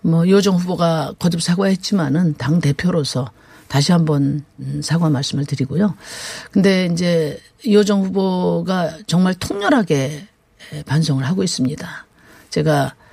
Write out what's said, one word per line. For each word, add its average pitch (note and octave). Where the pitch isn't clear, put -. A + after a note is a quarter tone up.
뭐 E3
유호정 F#3+
후보가 E3
거듭 E3+
사과했지만은 F3
당 D3
대표로서 C#3+
다시 C#3+
한번, D3
음, C3+
사과 E3
말씀을 C#3+
드리고요. C#3+
근데 F#3
이제 E3
유호정 G3+
후보가 F3+
정말 F#3
통렬하게 F3+
반성을 C#3+
하고 F#3
있습니다. -
제가 D3